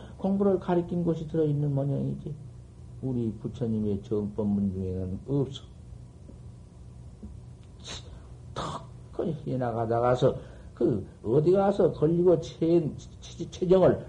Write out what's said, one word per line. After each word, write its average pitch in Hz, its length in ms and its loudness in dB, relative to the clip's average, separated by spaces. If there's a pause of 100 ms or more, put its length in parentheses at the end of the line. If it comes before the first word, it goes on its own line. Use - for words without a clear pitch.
(180)
공부를 196 420 2
가리킨 175 440 0
곳이 165 240 0
들어있는 147 460 2
모양이지. 139 600 -2 (680)
우리 120 300 -2 (100)
부처님의 110 640 -2
정법문 101 680 0
중에는 92 540 -4
없어. 139 360 -2 (3000)
턱, 147 300 -8 (300)
그 185 180 -2 (160)
해나가다가서 120 880 2 (380)
그 127 320 2 (180)
어디 151 280 4
가서 196 420 4
걸리고 175 480 4
체-, 165 500 2 (300)
체-, - 280 -10
체정을 175 580 6